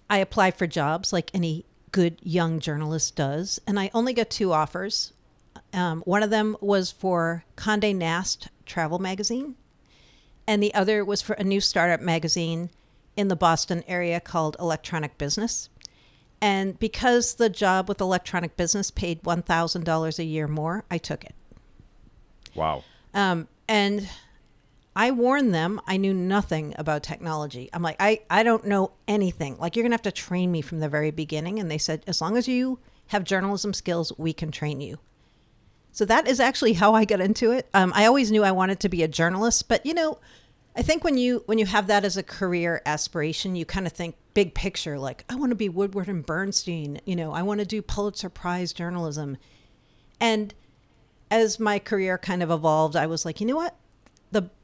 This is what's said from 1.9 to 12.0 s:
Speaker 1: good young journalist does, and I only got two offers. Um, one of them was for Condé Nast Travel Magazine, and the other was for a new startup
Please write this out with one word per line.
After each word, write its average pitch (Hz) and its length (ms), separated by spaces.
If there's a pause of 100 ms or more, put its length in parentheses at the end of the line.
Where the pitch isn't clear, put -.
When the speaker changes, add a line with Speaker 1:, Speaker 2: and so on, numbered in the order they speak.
Speaker 1:
good 175 320
young 165 360
journalist 151 560
does, 151 520
and 202 120
I 196 140
only 240 200
got 226 180
two 185 220
offers. 165 600 (580)
Um, 175 300
one 202 220
of 208 80
them 214 300
was 196 300
for 165 540 (100)
Condé 208 400
Nast 170 520 (180)
Travel 165 340
Magazine, 214 560 (920)
and 208 160
the 208 120
other 208 300
was 202 180
for 214 120
a 208 100
new 196 160
startup 175 420